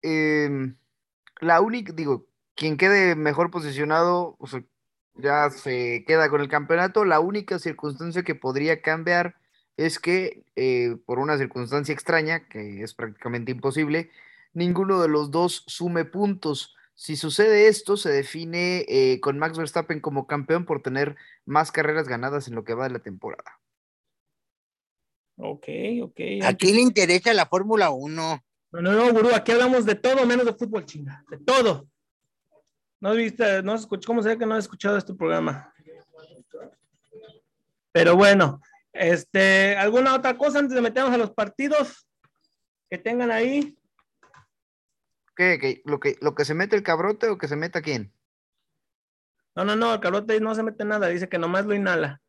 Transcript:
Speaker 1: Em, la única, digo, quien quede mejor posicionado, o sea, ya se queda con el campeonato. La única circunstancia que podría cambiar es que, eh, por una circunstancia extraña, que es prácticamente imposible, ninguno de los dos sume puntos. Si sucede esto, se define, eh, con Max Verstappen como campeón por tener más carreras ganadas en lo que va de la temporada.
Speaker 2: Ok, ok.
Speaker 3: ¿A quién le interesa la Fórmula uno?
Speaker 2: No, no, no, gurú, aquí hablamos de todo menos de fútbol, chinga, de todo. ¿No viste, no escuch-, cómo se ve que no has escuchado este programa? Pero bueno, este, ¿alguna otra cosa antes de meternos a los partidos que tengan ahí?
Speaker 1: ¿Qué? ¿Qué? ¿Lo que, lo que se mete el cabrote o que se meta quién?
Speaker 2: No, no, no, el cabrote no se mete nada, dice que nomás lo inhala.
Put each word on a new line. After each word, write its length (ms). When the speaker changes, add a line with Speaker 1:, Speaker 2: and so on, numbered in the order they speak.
Speaker 1:
Em, 760
la 180
única, 320
digo, 360
quien 220
quede 380
mejor 360
posicionado, 880
o 80
sea, 160
ya 340
se 580
queda 220
con 100
el 80
campeonato. 560
La 160
única 400
circunstancia 640
que 120
podría 460
cambiar 540
es 240
que, 460
eh, 400
por 140
una 180
circunstancia 560
extraña, 540
que 360
es 100
prácticamente 580
imposible, 600
ninguno 480
de 80
los 220
dos 360
sume 380
puntos. 680
Si 200
sucede 540
esto, 280
se 140
define, 760
eh, 320
con 200
Max 180
Verstappen 420
como 280
campeón 380
por 180
tener 320
más 280
carreras 360
ganadas 400
en 60
lo 100
que 120
va 80
de 100
la 60
temporada. 600
Speaker 2:
Ok, 280
ok. 160
Speaker 3:
¿A 100
quién 220
le 60
interesa 520
la 140
Fórmula 420
uno? 540
Speaker 2:
No, 100
no, 120
no, 180
gurú, 220
aquí 180
hablamos 360
de 80
todo 320
menos 180
de 80
fútbol, 320
chinga, 460
de 80
todo. 480
¿No 140
viste, 500
no 120
escuch-, 300
cómo 160
se 80
ve 80
que 80
no 80
has 120
escuchado 320
este 180
programa? 580
Pero 240
bueno, 460
este, 840
¿alguna 380
otra 220
cosa 220
antes 160
de 60
meternos 320
a 40
los 140
partidos 760
que 80
tengan 340
ahí? 460
Speaker 1:
¿Qué? 240
¿Qué? 260
¿Lo 140
que, 220
lo 140
que 100
se 80
mete 220
el 80
cabrote 460
o 80
que 100
se 80
meta 260
quién? 320
Speaker 2:
No, 100
no, 100
no, 180
el 60
cabrote 400
no 160
se 80
mete 220
nada, 220
dice 220
que 80
nomás 280
lo 100
inhala. 540